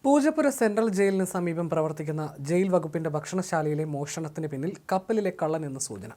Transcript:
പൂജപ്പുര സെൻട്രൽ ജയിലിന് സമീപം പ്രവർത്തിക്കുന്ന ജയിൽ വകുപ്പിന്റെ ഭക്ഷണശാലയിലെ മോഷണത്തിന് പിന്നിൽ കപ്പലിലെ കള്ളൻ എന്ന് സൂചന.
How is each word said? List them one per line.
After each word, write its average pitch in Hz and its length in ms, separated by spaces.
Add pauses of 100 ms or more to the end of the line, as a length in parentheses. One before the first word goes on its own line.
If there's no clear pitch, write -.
പൂജപ്പുര 294 520
സെൻട്രൽ 220 400
ജയിലിന് 196 360
സമീപം 170 400
പ്രവർത്തിക്കുന്ന 156 520 (240)
ജയിൽ 185 260
വകുപ്പിന്റെ 160 420
ഭക്ഷണശാലയിലെ 156 680 (100)
മോഷണത്തിന് 151 580
പിന്നിൽ 143 200 (180)
കപ്പലിലെ 190 500
കള്ളൻ 156 280
എന്ന് 131 180
സൂചന. 107 300